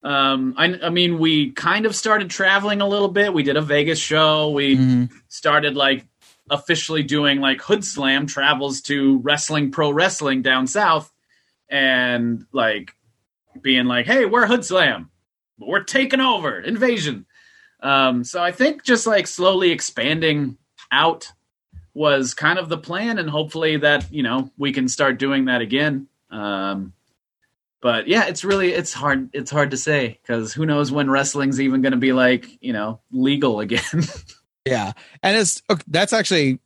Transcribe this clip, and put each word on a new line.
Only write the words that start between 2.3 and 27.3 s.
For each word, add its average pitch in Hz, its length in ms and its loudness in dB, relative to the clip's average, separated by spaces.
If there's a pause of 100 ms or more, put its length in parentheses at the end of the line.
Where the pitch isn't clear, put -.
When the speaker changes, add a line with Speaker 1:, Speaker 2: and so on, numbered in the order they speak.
Speaker 1:
a 202 60 0
little 202 220 0
bit. 202 240 2
We 151 100 2
did 139 140 2
a 156 40 2
Vegas 147 380 0
show. 156 520 2
We 139 260 2
Speaker 2:
Mm-hmm. 127 280 4 (220)
Speaker 1:
started, 147 480 0
like, 135 300 0 (440)
officially 156 540 -2
doing, 143 380 0
like, 135 200 0
Hood 208 220 0
Slam 139 420 -2
travels 139 580 -2
to 139 340 2
wrestling, 147 540 0
pro 151 200 0
wrestling 147 520 0
down 131 220 2
south, 160 460 0 (580)
and, 123 840 0
like, 107 420 -2 (680)
being 127 240 2
like, 123 200 0
"Hey, 254 200 2
we're 220 220 2
Hood 240 160 2
Slam, 135 460 0 (480)
but 104 100 -16
we're 190 160 -2
taking 269 380 0
over, 180 380 -2
invasion." 165 680 -2 (560)
Um, 131 420 2
so 175 180 -6
I 175 100 0
think 285 320 0
just, 240 220 2
like, 208 220 2
slowly 185 440 2
expanding 147 880 -2 (340)
out 160 400 0 (640)
was 143 400 0
kind 165 260 0
of 165 100 -8
the 165 80 -4
plan, 202 420 -6
and 160 100 -4
hopefully 156 480 -2
that, 147 340 2
you 147 120 -4
know, 127 340 -2
we 139 140 -2
can 131 160 -2
start 131 320 0
doing 135 260 0
that 123 160 0
again. 135 460 -2 (240)
Um, 98 640 -6 (880)